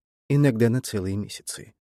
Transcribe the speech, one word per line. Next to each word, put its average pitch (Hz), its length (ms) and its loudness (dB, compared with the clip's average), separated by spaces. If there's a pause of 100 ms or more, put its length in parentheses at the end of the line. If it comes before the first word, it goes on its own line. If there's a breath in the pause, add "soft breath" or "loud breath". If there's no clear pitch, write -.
(300)
иногда 135 400 4
на 123 120 0
целые 98 360 -4
месяцы. - 560 -12 (120)